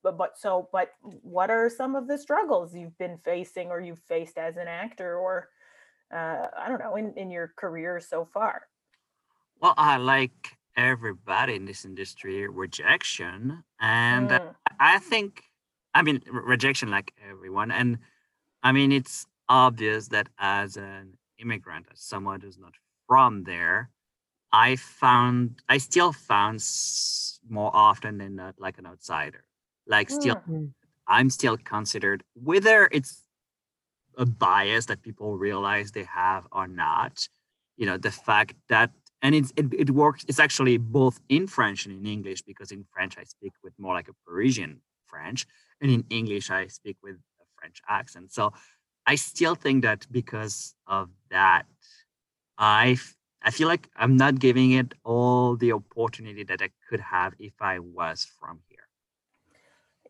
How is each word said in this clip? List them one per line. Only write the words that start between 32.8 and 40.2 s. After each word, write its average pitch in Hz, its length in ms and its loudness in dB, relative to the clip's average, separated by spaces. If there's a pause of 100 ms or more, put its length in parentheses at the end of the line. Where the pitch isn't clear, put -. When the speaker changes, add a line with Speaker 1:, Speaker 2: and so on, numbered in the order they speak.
Speaker 2:
it's - 360 -6 (880)
a 123 80 0
bias 104 600 2
that 101 160 -8
people 107 360 -8
realize 101 540 -2
they 98 120 -10
have 92 480 -2
or 92 160 -4
not, 85 600 -4 (480)
you 113 100 -4
know, 90 120 -4
the 101 140 -4
fact 107 440 0 (120)
that, 117 240 4 (300)
and 139 120 4
it's, 143 220 2
it, 143 180 0
it 139 160 0
works, 147 380 2